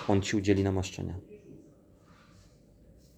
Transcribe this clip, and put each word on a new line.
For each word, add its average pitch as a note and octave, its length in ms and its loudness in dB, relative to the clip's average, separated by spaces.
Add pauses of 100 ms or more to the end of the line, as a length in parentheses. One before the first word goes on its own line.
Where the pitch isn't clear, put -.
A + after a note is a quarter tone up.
On G2 140 4
ci G#2+ 160 -2
udzieli G2 260 4
namaszczenia. F#2+ 500 -2 (2000)